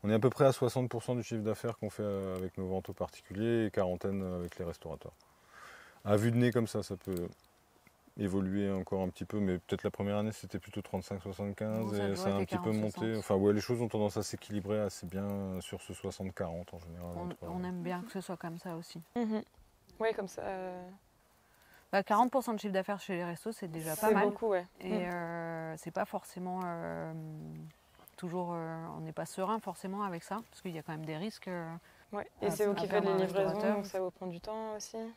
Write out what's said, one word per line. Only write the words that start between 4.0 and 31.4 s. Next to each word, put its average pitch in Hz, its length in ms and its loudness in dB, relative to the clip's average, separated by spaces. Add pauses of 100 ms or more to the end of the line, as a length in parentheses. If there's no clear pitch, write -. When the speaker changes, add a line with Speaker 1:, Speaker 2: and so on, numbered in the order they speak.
Speaker 1:
avec 90 340 -4
les 90 80 -4
restaurateurs. 80 480 -8 (880)
À 104 120 6
vue 113 160 6
de 117 60 4
nez 120 140 8
comme 113 160 4
ça, 107 140 -2
ça 95 140 -6
peut 87 320 -2 (920)
évoluer 98 520 2
encore 95 320 0
un 92 60 2
petit - 140 -8
peu, 107 160 -2
mais 92 200 4
peut-être - 240 -2
la - 80 2
première 101 260 0
année, 107 160 0
c'était 98 260 -8
plutôt 101 220 -8
trente-cinq 95 400 -4
soixante-quinze 107 640 -2
Speaker 2:
Non, 104 60 -2
ça 101 120 2
Speaker 1:
et 98 40 2
Speaker 2:
doit 98 100 2
Speaker 1:
ça - 80 -2
a 98 60 4
Speaker 2:
être 98 100 4
Speaker 1:
un 185 40 2
petit 185 120 -2
peu 113 140 2
monté. 107 220 2
Speaker 2:
quarante - 0 -
soixante. 113 260 0
Speaker 1:
Enfin, 101 160 2
ouais, 101 180 8
les 104 80 4
choses 120 200 0
ont 117 60 2
tendance 107 300 2
à 104 60 2
s'équilibrer 104 580 -2
assez 98 240 -2
bien 95 560 -2
sur - 200 -8
ce - 120 -10
soixante 95 400 -4
quarante 87 400 -4
en 87 60 -10
général, 85 360 -10
Speaker 2:
On, 175 120 -6
Speaker 1:
entre - 160 -6
Speaker 2:
on 180 200 -4
aime 180 200 -4
bien 180 180 -2
que - 100 -12
ce 196 100 -6
soit 180 160 -6
comme 165 200 -8
ça 175 180 -8
aussi. 170 260 -10 (140)
Speaker 3:
Mhm. 220 280 0 (560)
Oui, 220 140 4
comme 202 140 -2
ça, - 140 -8
euh, 185 480 -6 (1040)
Speaker 2:
Bah, 190 120 6
quarante 226 280 6
pour 262 120 4
cent 233 100 0
de 208 60 0
chiffre 202 140 -2
d'affaires 190 280 2
chez 190 160 -2
les 175 80 0
restos, 175 260 -4
c'est 196 160 -8
déjà 160 280 -2
pas 190 120 4
Speaker 3:
C'est 214 60 8
Speaker 2:
mal. 208 160 8
Speaker 3:
beaucoup, 214 180 0
ouais. 185 180 4 (140)
Speaker 2:
Et, 185 100 -6
Speaker 3:
Mm. 180 240 2
Speaker 2:
euh, 165 640 -4
c'est 165 140 -10
pas 196 140 0
forcément, 180 580 -6
euh, 165 480 -4 (1040)
toujours, 175 380 -4
euh, 165 240 -4 (200)
on 160 40 -8
n'est 160 100 -6
pas 165 140 -4
serein 196 340 -2
forcément 196 440 -6
avec 175 200 -4
ça, 202 160 -6 (100)
parce - 120 -20
qu'il 185 100 -6
y 165 80 -6
a 147 40 -10
quand 160 100 -8
même 156 120 -6
des 156 120 -4
risques, 208 320 -6